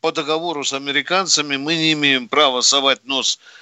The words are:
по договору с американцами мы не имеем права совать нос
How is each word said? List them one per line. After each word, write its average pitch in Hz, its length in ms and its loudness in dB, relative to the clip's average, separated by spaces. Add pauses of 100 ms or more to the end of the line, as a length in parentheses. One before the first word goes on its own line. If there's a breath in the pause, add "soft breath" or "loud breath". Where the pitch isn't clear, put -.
по 160 100 0
договору 156 520 -2
с 131 100 -4
американцами 143 840 0
мы 147 180 -2
не 160 180 2
имеем 139 340 2
права 135 340 2
совать 135 440 2
нос 131 340 -4 (220 soft breath)